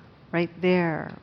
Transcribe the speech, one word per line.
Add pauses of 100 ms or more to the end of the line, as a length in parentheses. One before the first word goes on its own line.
(320)
right (120)
there